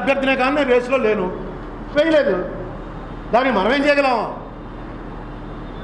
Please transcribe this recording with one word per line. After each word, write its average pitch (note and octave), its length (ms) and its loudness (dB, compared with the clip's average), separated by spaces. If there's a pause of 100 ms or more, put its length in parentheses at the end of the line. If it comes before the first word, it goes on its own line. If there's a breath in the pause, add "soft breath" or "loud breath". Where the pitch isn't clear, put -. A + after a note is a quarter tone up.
అభ్యర్థినే C4+ 420 2
కానీ C4+ 160 2
నేను C4+ 160 2
రేసులో B3 320 4
లేను, G3+ 200 2 (680)
వేయలేదు. D4 400 4 (960)
దానికి B3+ 260 4
మనం G3 180 2
ఏం C#4+ 100 2
చేయగలం? C#4 320 4 (1700)